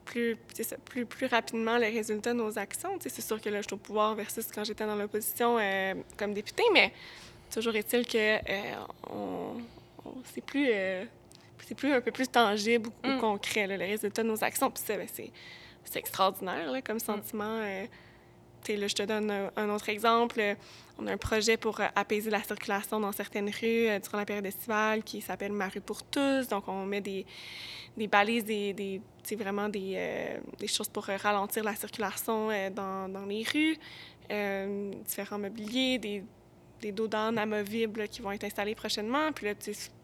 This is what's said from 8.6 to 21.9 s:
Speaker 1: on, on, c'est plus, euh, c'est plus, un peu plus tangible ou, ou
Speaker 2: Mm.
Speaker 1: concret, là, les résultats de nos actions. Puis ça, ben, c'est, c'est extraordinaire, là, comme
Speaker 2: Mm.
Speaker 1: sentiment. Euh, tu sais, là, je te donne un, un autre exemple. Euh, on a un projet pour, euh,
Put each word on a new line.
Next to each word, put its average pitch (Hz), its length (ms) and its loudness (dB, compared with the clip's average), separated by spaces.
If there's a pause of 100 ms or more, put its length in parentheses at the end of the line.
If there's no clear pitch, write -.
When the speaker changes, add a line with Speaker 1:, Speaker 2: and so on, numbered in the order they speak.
Speaker 1:
on, 185 480 -4 (480)
on, - 80 -10 (200)
c'est 247 100 -8
plus, 277 280 2
euh, 190 340 0 (640)
c'est 240 60 -8
plus, 262 180 2
un 254 100 6
peu 226 100 0
plus 254 180 0
tangible 220 600 6 (140)
ou, - 40 0
ou 269 60 2
Speaker 2:
Mm. 262 60 0
Speaker 1:
concret, 208 460 2
là, 196 120 -2
les 175 100 -2
résultats 208 340 0
de 226 60 2
nos 220 160 0
actions. - 260 2
Puis - 160 -8
ça, 214 100 -2
ben, 190 160 -4
c'est, - 200 -10 (520)
c'est - 140 -6
extraordinaire, 190 760 0
là, 262 120 0
comme 220 140 -2
Speaker 2:
Mm. - 20 -2
Speaker 1:
sentiment. 214 640 -4
Euh, 196 220 -4 (800)
tu 214 100 0
sais, 208 40 0
là, 202 100 0
je 202 60 0
te - 100 -2
donne 214 280 0
un, 196 240 -2
un 214 140 0
autre 208 200 -2
exemple. 233 500 4
Euh, 208 140 4 (460)
on 220 80 -2
a 196 60 0
un 196 40 -2
projet 220 400 4
pour, 220 220 -2
euh, 208 60 4 (100)